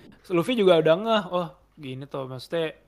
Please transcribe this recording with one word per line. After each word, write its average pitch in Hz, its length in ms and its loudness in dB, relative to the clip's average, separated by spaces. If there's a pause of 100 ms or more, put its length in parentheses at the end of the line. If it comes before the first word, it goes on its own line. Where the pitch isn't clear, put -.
(280)
Luffy 175 260 0
juga 185 240 6
udah 160 160 4
ngeh, 214 360 0
"Oh, 180 180 -6 (260)
gini 131 300 -14
tuh, 135 220 -10
maksudnya 131 460 -6 (160)